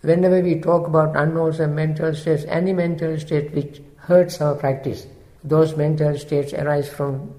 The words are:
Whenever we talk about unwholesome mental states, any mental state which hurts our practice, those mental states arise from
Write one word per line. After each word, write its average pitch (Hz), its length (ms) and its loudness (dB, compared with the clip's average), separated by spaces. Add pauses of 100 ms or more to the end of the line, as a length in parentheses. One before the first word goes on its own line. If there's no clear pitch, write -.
Whenever 180 400 4
we 170 180 0
talk 170 280 2
about 156 280 2
unwholesome 160 580 0
mental 156 400 -2
states, 151 340 -2
any 180 260 0
mental 165 440 -2
state 151 360 -4
which 143 280 -6 (160)
hurts 180 440 2
our 147 140 0
practice, 135 520 -4 (380)
those 156 300 2
mental 151 420 0
states 143 360 -2
arise 143 360 -2
from 139 500 -6